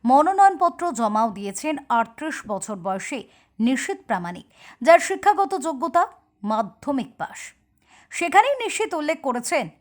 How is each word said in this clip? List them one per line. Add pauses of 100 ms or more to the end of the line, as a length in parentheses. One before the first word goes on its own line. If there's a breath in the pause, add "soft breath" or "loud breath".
মনোনয়নপত্র
জমাও
দিয়েছেন (160)
আটত্রিশ (100)
বছর
বয়সী (400 soft breath)
নিশীথ
প্রামাণিক, (360 loud breath)
যার
শিক্ষাগত
যোগ্যতা (400)
মাধ্যমিক
পাস। (720 soft breath)
সেখানেই
নিশীথ
উল্লেখ
করেছেন (160)